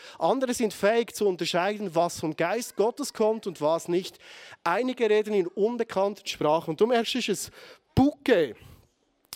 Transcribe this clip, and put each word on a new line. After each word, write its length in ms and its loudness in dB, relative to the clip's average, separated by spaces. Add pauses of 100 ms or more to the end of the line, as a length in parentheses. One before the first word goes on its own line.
(180)
Andere 360 0
sind 200 -2
fähig 400 0
zu 140 0
unterscheiden, 640 -2
was 280 0
vom 160 -4
Geist 400 -2
Gottes 360 0
kommt 320 0
und 140 -10
was 300 0
nicht. 280 -2 (460)
Einige 460 0
reden 240 2
in 140 2
unbekannten 800 -2
Sprachen.“ 440 0
Und 100 -6
du 80 6
merkst, 280 0
es 120 -2
ist 220 -4
ein 40 -20 (420)
Bouquet 600 2 (800)